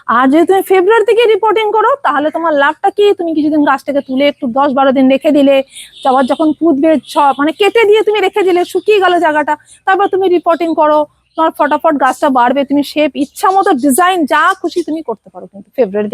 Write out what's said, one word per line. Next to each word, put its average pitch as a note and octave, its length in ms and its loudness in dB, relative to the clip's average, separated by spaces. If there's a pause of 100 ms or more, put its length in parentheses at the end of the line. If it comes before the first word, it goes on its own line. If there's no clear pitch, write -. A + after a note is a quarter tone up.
আর A#3+ 260 0
যদি D#4+ 140 4
তুমি F#4+ 160 2
ফেব্রুয়ারি G4 420 2
থেকে A4+ 180 2 (120)
রিপোর্টিং G#4+ 420 0
করো, A4 140 0 (160)
তাহলে D4 240 -2
তোমার E4 220 -4 (100)
লাভটা D4+ 280 -2
কি? G#4 140 0 (140)
তুমি E4+ 160 -4
কিছুদিন D4+ 300 0
গাছটাকে C#4 360 -2
তুলে C4+ 320 -2
একটু - 140 -8
দশ C4+ 320 -2
বারো C4+ 140 2
দিন C4 220 2
রেখে D4+ 240 0
দিলে, C#4 180 4 (540)
আবার C4 160 2
যখন D#4 320 0
পুঁতবে D#4 320 0 (240)
সব, D4 240 2
মানে, D4 140 -2
কেটে G#4 320 0
দিয়ে G#4 180 4
তুমি G#4+ 180 -2
রেখে F#4+ 220 -2
দিলে, F4 220 0
শুকিয়ে F#4+ 400 -2
গেল F4+ 140 2
জায়গাটা, D4+ 360 -2 (320)
তারপর F#4+ 200 2
তুমি F#4+ 220 -2
রিপোর্টিং E4 460 -2
করো, D4+ 240 2 (360)
তোমার D#4+ 240 -2
ফটাফট D4+ 360 0 (100)
গাছটা - 240 0 (100)
বাড়বে, B3+ 260 0
তুমি C#4+ 180 0
শেপ, D4+ 280 -2 (120)
ইচ্ছা - 280 -4
মতো G4 220 2
ডিজাইন D4 460 0 (140)
যা D#4+ 280 0
খুশি F4 280 -6
তুমি D#4+ 140 -6
করতে G#3+ 300 -12
পারো। F#3 200 -18
কিন্তু G3 240 -20
ফেব্রুয়ারি G#3 380 -2